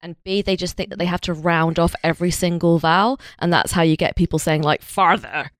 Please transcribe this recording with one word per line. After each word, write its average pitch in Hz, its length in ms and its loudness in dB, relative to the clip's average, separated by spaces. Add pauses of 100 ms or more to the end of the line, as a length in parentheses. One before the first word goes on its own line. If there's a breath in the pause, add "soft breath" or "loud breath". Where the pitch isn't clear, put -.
and 165 220 -14
B, 196 180 -2
they 190 140 0
just 175 200 -6
think 190 140 -6
that - 80 -12
they 175 80 -2
have 180 160 -2
to - 120 -4
round 165 440 0
off 170 240 2
every 165 280 0
single 170 480 2
vowel, 185 420 2 (180 loud breath)
and 175 140 0
that's 160 200 2
how 175 100 0
you 160 140 4
get - 200 -2
people 170 220 0
saying, 156 240 0
like, 151 200 0
farther - 760 -2